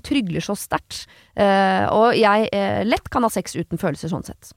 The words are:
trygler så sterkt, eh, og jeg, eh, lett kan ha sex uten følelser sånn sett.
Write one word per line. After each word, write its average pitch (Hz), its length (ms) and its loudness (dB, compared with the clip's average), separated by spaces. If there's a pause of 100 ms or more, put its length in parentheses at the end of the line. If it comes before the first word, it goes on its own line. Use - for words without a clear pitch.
trygler 185 400 -2
så 202 100 -4
sterkt, - 520 -8 (340)
eh, 196 480 4
og 226 320 4
jeg, 214 320 4
eh, 202 320 -2
lett 254 260 -2
kan 254 140 0
ha 220 80 0
sex - 240 -6
uten 165 240 -6
følelser 160 320 -4
sånn 143 160 -6
sett. - 280 -20